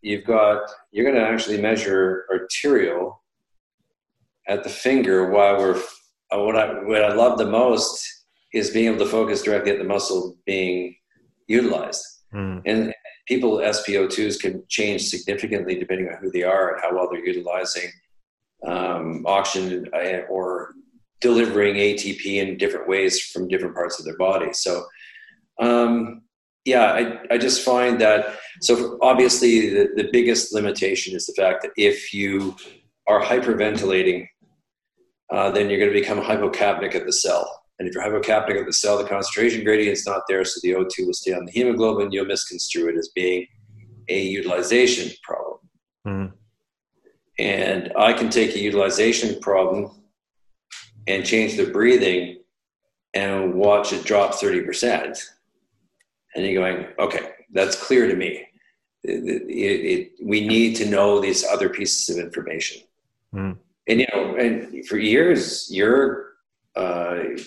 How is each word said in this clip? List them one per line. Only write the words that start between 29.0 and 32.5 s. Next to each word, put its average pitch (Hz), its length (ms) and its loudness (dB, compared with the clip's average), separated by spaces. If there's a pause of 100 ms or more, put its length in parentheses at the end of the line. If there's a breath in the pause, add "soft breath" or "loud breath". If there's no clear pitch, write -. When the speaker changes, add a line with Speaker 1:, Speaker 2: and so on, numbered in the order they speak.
Speaker 1:
obviously 120 680 6
the, 101 260 4
the 104 160 0
biggest 120 420 2
limitation 98 640 -2
is 85 100 -8
the - 60 -10
fact 95 300 0
that - 160 -8
if 101 360 2
you 98 440 -4 (500 loud breath)